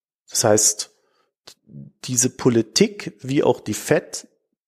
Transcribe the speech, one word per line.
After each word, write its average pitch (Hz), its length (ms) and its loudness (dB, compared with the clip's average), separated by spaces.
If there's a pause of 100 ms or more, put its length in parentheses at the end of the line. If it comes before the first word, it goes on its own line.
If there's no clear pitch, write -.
(260)
Das - 160 -4
heißt, - 480 2 (1120)
diese 123 260 0
Politik 131 880 0
wie 135 220 -2
auch - 160 2
die - 160 -8
FED - 520 -4 (400)